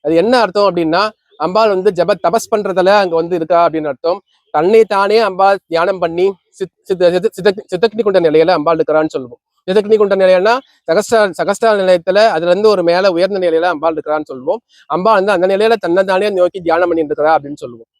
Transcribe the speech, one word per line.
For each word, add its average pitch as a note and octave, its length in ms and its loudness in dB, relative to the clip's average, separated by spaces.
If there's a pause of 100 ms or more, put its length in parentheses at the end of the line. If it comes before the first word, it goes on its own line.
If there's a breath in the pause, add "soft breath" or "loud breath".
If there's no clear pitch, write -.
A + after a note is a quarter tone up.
அது D#3+ 180 0
என்ன A#3 100 0 (120)
அர்த்தம் G3 240 0
அப்படின்னா E3+ 340 -2 (420)
அம்பாள் G3+ 300 0
வந்து F#3+ 240 0
ஜப F3 260 0
தபஸ் G3 280 -2
பண்றதுல F#3+ 500 0
அங்க E3+ 180 -4
வந்து E3+ 180 -4
இருக்கா E3+ 280 0
அப்படின்னு D#3 260 -4
அர்த்தம். E3+ 260 -4 (340)
தன்னை G3+ 300 4 (120)
தானே G3+ 220 0 (120)
அம்பாள் F#3+ 420 0
தியானம் F3 320 -2
பண்ணி F3 240 -2 (300)
சித்-, F#3 180 -10 (140)
சித்த-, F3+ 240 2
சித்த-, F#3 240 -2
சித்த-, G3 340 -2
சித்தக்னி A3 340 -2
குண்ட G3 220 2
நிலையில D#3+ 320 4
அம்பாள் D#3+ 200 -2
இருக்கிறான்னு D#3 360 0
சொல்லுவோம். B2 260 -12 (260)
சித்தக்னி G#3 300 2
குண்ட G3+ 240 2
நிலையம்னா F#3 320 4 (340 soft breath)
சகஸ்டா-, G3+ 320 0 (200)
சகஸ்டா G3+ 320 0 (100)
நிலையத்துல F#3 380 2 (160)
அதுல E3+ 160 -2
இருந்து G#3 200 4
ஒரு F#3+ 160 0
மேல F#3 280 2
உயர்ந்த F#3+ 280 -2
நிலையில E3 300 0
அம்பாள் D#3 220 -2
இருக்கிறான்னு D3+ 360 -6
சொல்லுவோம். C#3+ 280 -6 (300 soft breath)
அம்பாள் F#3 300 2
வந்து G3+ 160 0
அந்த F3+ 160 0
நிலையில A3 320 2
தன்னை F3+ 280 0
தானே G3 260 0
நோக்கி F3+ 300 0
தியானம் E3+ 220 0
பண்ணிட்டு D#3+ 220 -2
இருக்கிறா D3+ 240 0
அப்படின்னு C#3+ 280 -6
சொல்லுவோம். A#2+ 260 -18 (100)